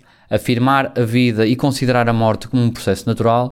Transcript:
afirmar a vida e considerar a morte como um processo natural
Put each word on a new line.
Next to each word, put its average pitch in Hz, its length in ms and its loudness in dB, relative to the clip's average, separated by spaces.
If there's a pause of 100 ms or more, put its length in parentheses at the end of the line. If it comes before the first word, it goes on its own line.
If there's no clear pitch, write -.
(300)
afirmar 131 680 0
a 123 60 0
vida 113 420 2
e 123 100 2
considerar 127 540 0
a 117 40 0
morte 113 340 0
como 127 160 0
um 117 80 2
processo - 360 -4
natural 120 500 0